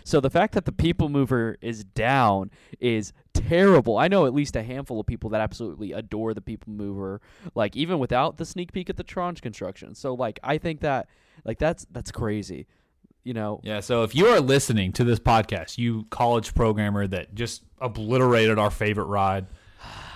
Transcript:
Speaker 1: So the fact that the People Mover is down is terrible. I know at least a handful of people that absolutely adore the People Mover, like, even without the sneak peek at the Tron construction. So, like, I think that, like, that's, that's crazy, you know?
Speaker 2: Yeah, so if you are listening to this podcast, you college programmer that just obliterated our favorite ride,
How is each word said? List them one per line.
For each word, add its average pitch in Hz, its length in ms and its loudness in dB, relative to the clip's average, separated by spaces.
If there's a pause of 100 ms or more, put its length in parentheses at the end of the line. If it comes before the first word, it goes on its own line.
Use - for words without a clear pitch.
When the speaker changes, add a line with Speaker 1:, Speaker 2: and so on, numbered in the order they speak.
Speaker 1:
So 156 160 4
the 135 100 0
fact 170 240 2
that 190 120 0
the - 60 -2
People 165 360 2
Mover 127 540 0
is 113 220 -8
down 107 680 2 (300)
is 113 320 0 (200)
terrible. 170 640 6
I 143 120 4
know 190 180 6
at 127 80 0
least 143 220 -2
a 117 60 -2
handful 127 380 -6
of 101 60 -6
people 117 240 -6
that 107 100 0
absolutely 101 520 -6
adore 110 420 -6
the 104 80 -8
People 110 300 -12
Mover, 101 480 -8 (340)
like, 104 220 -2
even 165 220 -2
without 131 380 0
the 170 80 -8
sneak 175 280 -10
peek 185 180 -6
at 185 60 -6
the 180 80 -12
Tron 180 320 -6
construction. - 580 -12
So, 131 200 -6
like, 120 280 -4
I 147 160 -2
think 156 220 -6
that, 139 280 -2 (360)
like, 113 140 -6
that's, 160 320 -2
that's - 220 -12
crazy, 104 540 -4 (580)
you 123 100 -8
know? 107 280 -6
Speaker 2:
Yeah, 104 180 -6
so 117 220 0
if 110 120 -2
you 165 120 6
are 233 140 6
listening 127 520 2
to 123 120 0
this 120 140 4
podcast, 110 600 0
you 117 320 -2
college 120 440 0
programmer 104 520 2
that 92 280 -6
just 113 280 -8 (180)
obliterated 113 800 2
our 104 120 4
favorite 104 360 -2
ride, 98 400 0 (680)